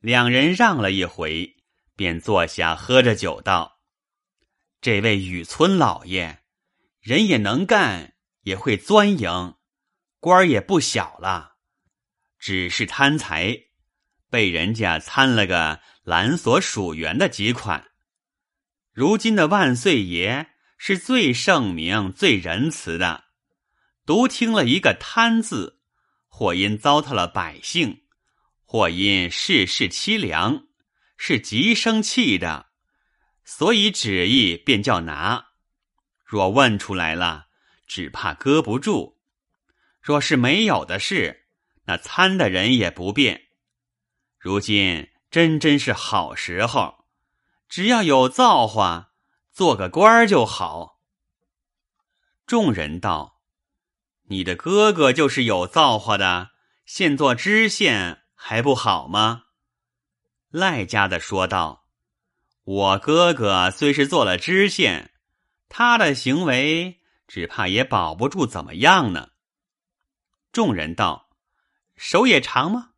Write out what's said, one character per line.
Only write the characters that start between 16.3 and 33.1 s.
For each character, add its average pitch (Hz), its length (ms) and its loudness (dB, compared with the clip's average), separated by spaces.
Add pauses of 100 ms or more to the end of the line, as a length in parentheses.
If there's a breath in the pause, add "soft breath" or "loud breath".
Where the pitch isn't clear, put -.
所 143 240 0
属 92 320 -6
员 80 240 -6
的 180 100 0
几 104 240 -4
款。 101 380 -6 (1040)
如 165 240 0
今 220 180 0
的 165 120 2
万 160 280 2
岁 127 280 2
爷 95 480 -4 (260)
是 190 200 -4
最 196 360 0
圣 120 400 0
明、 95 400 -4
最 165 220 2
仁 92 340 -4
慈 85 300 -8
的， 87 260 -4 (800)
独 220 220 2
听 226 240 -2
了 196 140 2
一 120 140 2
个 110 180 2
“贪” 226 440 0
字， 135 400 -8 (460)
或 90 260 -2
因 101 240 0
糟 147 240 2
蹋 143 120 -8
了 90 140 0
百 85 340 -8
姓， 139 420 -4 (600)
或 98 260 -2
因 92 420 0
世 131 340 0
事 98 220 -4
凄 208 320 -4
凉， 101 480 -4 (480)
是 147 240 -4
极 165 340 -2
生 220 280 0
气 190 360 0
的， 82 340 -8 (760)